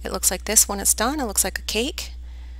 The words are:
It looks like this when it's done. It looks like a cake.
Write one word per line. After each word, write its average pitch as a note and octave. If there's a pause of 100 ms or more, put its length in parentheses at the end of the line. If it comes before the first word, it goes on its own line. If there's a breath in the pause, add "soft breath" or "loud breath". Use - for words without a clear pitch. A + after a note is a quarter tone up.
It -
looks F#3+
like F#3
this -
when G3+
it's G3
done. C4+
It B3
looks G3
like F#3
a -
cake. - (480 loud breath)